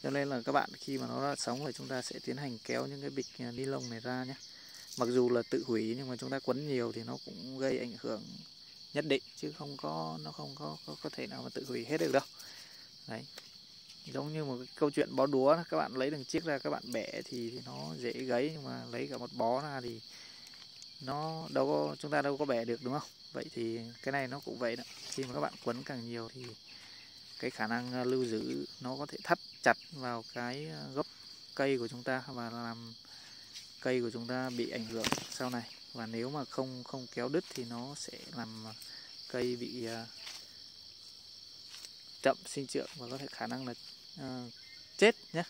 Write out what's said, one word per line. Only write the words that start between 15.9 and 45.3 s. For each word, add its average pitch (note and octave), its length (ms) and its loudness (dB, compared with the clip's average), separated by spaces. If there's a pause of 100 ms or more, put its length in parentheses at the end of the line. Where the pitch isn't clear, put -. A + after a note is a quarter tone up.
lấy C3 160 4
từng D3 140 -2
chiếc E3 200 2
ra D3+ 140 2
các D3 120 0
bạn D3 120 0 (100)
bẻ A#2+ 320 0
thì, A#2+ 260 -2
thì B2 160 -6
nó C#3 340 -6
dễ A#2+ 120 0
gãy, B2+ 400 4
nhưng D3+ 120 -8
mà B2 260 -6
lấy B2 200 -2
cả B2+ 80 -4
một A#2+ 140 -6
bó B2 300 6
ra C#3 180 -2
thì A#2 200 -4 (1000)
nó D#3 500 -2
đâu C3+ 160 6
có, D3 320 4
chúng D3 120 -4
ta D3 120 6
đâu C#3 140 4
có D3 80 2
bẻ A#2+ 200 4
được A#2 180 0
đúng B2+ 160 2
không? D3 100 -4 (240)
Vậy B2+ 120 -2 (100)
thì A#2 240 0 (240)
cái C3+ 100 0
này C#3 160 2
nó C#3 120 -4
cũng A#2 180 -6
vậy A#2+ 180 2
đó. B2 80 -8 (260)
Khi C3+ 140 0
mà B2 100 -4
các C#3+ 60 2
bạn D3 120 2 (120)
quấn B2 180 2
càng B2 260 -4
nhiều A#2 260 -2
thì B2+ 120 -10 (920)
cái B2+ 120 0
khả A2+ 160 0
năng, A#2+ 260 0
à, B2 120 2
lưu B2+ 200 4
giữ B2 420 0 (140)
nó B2+ 180 -4
có C#3+ 80 -4
thể - 180 -8
thắt E3+ 140 6 (240)
chặt A#2 140 10 (160)
vào B2 320 -2 (100)
cái, B2+ 340 -2
à, D#3 140 -6 (120)
gốc C#3+ 120 2 (480)
cây C#3 240 6
của A#2 100 0
chúng B2 140 -6
ta B2+ 240 2
và A#2+ 240 -4
làm A#2 440 -6 (840)
cây B2+ 200 4
của A#2+ 100 2
chúng A#2 160 -4
ta B2+ 240 0
bị A#2+ 200 0
ảnh A2+ 160 -2
hưởng A2 200 0 (240)
sau B2+ 200 0
này. A#2+ 200 -2 (220)
Và A#2 140 -4
nếu A2+ 240 0
mà C#3+ 140 0
không, B2+ 400 -2
không B2+ 300 -6
kéo A#2+ 140 2
đứt D#3+ 160 4 (100)
thì B2+ 100 -2
nó A#2+ 340 -4
sẽ - 200 -8 (180)
làm, A2 300 -6
à, A2 60 -8 (560)
cây B2 280 2
bị, A#2+ 300 -4
à, A2+ 200 -4 (2250)
chậm C3+ 140 6 (100)
sinh C#3 200 -4
trưởng C3 300 -2
và B2 140 -8
có C3 80 -4
thể C#3 80 -6
khả B2 200 -4
năng B2+ 200 -4
là, B2 80 -4 (440)
à, B2+ 260 -6 (540)
chết A3 180 12 (160)